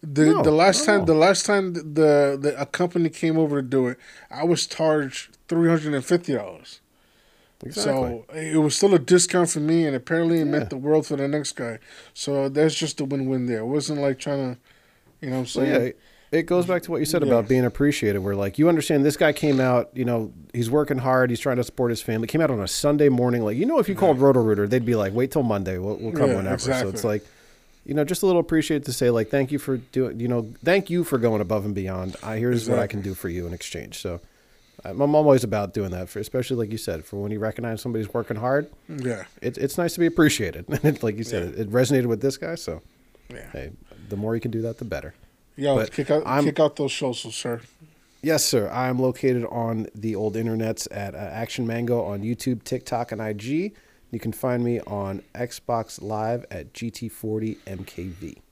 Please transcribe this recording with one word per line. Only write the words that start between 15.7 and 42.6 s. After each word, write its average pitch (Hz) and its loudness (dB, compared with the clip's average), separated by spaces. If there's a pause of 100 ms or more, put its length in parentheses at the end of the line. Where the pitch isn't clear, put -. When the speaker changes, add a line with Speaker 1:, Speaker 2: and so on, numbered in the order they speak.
Speaker 1:
saying? 120 -2 (380)
Speaker 2:
yeah, 120 4
it - 2
goes 175 2
back 180 0
to - -12
what 160 -2
you 147 0
said 160 2
Speaker 1:
Yeah. 139 2
Speaker 2:
about 117 4
being 127 4
appreciated, 120 2
where, 98 -2
like, 98 -2
you 156 6
understand 156 4
this 147 2
guy 160 4
came 147 2
out, 127 2
you 123 -4
know, 117 -2 (180)
he's 117 -2
working 143 2
hard, 127 4
he's 117 -2
trying 131 0
to 123 0
support 123 -2
his 113 -4
family, 113 -2
came 113 0
out 165 2
on 113 -2
a 95 -4
Sunday 147 2
morning. 123 2
Like, 107 -2
you 160 0
know, 302 2
if 190 2
you 196 -2
called 160 4
Speaker 1:
Yeah. 135 4
Speaker 2:
Roto-Rooter, 110 6
they'd 123 2
be 120 2
like, 101 0
"Wait 127 0
till 156 2
Monday, 98 0
we'll, 98 -4
we'll 113 -6
come - 2
Speaker 1:
Yeah, 98 2
Speaker 2:
whenever." 95 -2
So 127 -4
it's 127 0
Speaker 1:
exactly. 98 -4
Speaker 2:
like, 104 -4 (600)
you 139 -6
know, 147 2
just 175 -4
a 202 2
little 180 4
appreciate 156 0
to 127 -6
say, 123 2
like, 113 2
"Thank 139 0
you 143 -2
for 135 -4
doing, 123 -4
you 120 -2
know, 120 -2 (100)
thank 190 2
you 175 0
for 143 -2
going 113 2
above 101 -2
and 104 -4
beyond. 92 -6
I, 110 -6
here's 117 0
what 123 2
I - 0
Speaker 1:
Exactly. 101 -6
Speaker 2:
can 98 -4
do 95 -6
for 92 -6
you 87 -6
in 85 -8
exchange." - -12
So 87 -8 (640)
I'm, 95 -6
I'm 147 2
always 147 8
about 101 -2
doing 98 -4
that, 90 -8
for, - -10
especially 123 -4
like 110 -2
you 110 -6
said, 82 -6
for - -12
when 104 -6
you 107 -4
recognize 110 -6
somebody's 110 -4
working 117 -4
hard. 131 -2 (200)
Speaker 1:
Yeah. 123 -6 (160)
Speaker 2:
It, 127 -6
it's - -4
nice 170 0
to 175 -4
be 170 4
appreciated. 139 2
<laughs> - -20
And 147 -4
it, 147 2
like 107 0
you 113 -6
said, 95 -4 (100)
Speaker 1:
Yeah. - -8
Speaker 2:
it, 104 -4
it - -8
resonated 123 4
with 110 0
this 135 0
guy. 165 -8
So, 80 -10 (480)